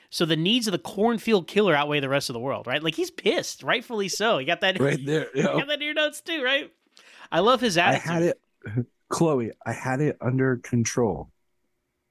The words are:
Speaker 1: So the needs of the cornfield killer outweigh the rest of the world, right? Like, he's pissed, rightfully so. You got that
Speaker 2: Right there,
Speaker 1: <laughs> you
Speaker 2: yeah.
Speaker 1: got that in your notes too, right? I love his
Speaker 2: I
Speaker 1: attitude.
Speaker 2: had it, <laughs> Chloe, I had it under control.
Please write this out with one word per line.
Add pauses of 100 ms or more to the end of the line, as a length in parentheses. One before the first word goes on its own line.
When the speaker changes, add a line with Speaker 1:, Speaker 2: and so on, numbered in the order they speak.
(100)
Speaker 1:
So
the
needs
of
the
cornfield
killer
outweigh
the
rest
of
the
world,
right?
Like,
he's
pissed,
rightfully
so.
You
got
that
Speaker 2:
Right
there,
Speaker 1:
<laughs>
you
Speaker 2:
yeah.
Speaker 1:
got
that
in
your
notes
too,
right? (600)
I
love
his
Speaker 2:
I
Speaker 1:
attitude.
Speaker 2:
had
it, (260)
<laughs> (220)
Chloe, (120)
I
had
it
under
control. (800)